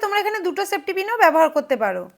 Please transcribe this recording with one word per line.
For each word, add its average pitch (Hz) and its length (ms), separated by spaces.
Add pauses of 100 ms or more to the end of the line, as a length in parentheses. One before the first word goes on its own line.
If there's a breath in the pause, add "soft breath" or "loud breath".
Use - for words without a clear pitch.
তোমরা 403 200
এখানে 427 240
দুটো 359 240
সেফটি 381 260
পিনও 415 260
ব্যবহার 320 340
করতে 285 260
পারো 185 200 (160)